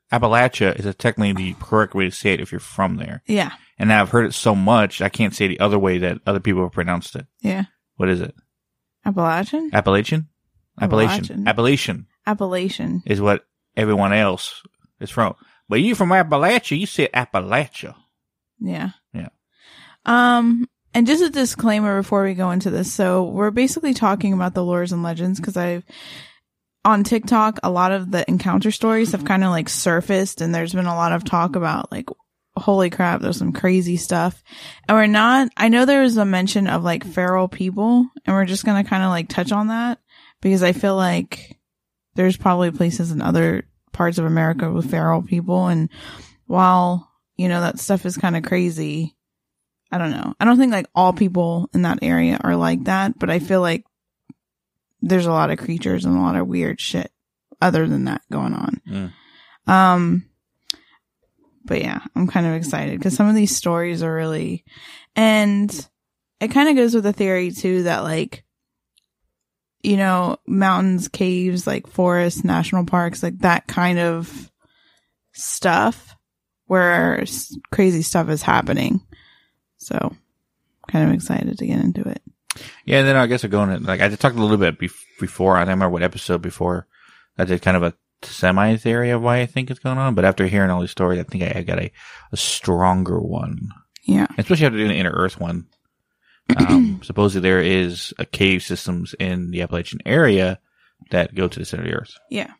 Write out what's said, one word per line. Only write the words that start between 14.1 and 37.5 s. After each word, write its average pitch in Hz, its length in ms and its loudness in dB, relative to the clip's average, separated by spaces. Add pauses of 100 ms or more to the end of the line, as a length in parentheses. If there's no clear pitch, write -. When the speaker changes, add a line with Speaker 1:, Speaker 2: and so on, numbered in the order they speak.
Speaker 1:
else 101 500 -2 (380)
is 101 100 -10
from. 110 240 -2 (340)
But 107 120 2
you 214 160 2
from 180 140 0
Appalachia, 165 680 2
you 202 80 -4
say 151 220 -2
Appalachia. 101 880 -4 (640)
Speaker 2:
Yeah. 190 300 -6 (220)
Speaker 1:
Yeah. - 180 -12 (760)
Speaker 2:
Um, 240 640 4 (240)
and 240 160 4
just 311 160 4
a 320 60 0
disclaimer 214 720 0
before 196 220 0
we 196 120 0
go 180 180 -2
into 185 180 -2
this. 185 220 -2
So 185 320 2
we're 208 260 -2
basically 262 440 0
talking 196 380 0
about 180 220 -2
the 180 100 -2
lores 175 280 -2
and 170 100 -4
legends 170 380 -4
'cause 190 160 -6
I've, 175 260 -4 (1000)
on 208 180 4
TikTok, 220 600 2
a 180 80 0
lot 180 220 2
of 185 180 -4
the 175 180 -2
encounter 185 420 0
stories 226 420 0
have 202 120 -6
kinda, 190 240 2
like, 170 200 -2
surfaced, 190 720 -2
and 170 140 -2
there's 165 200 -4
been 185 120 -2
a 170 80 -2
lot 170 180 0
of 175 120 -2
talk 175 320 0
about, 160 340 -4
like, - 200 -10 (460)
holy 190 340 2
crap, 175 300 -2
there's 175 180 -4
some 175 140 -2
crazy 180 440 0
stuff. 175 460 -2 (440)
And 214 100 4
we're 214 100 6
not, 233 500 4
I 214 120 2
know 247 180 6
there 277 160 4
was 233 160 4
a 208 60 4
mention 196 420 0
of, 170 180 -2
like, 170 200 -2
feral 185 440 0
people, 208 580 0 (180)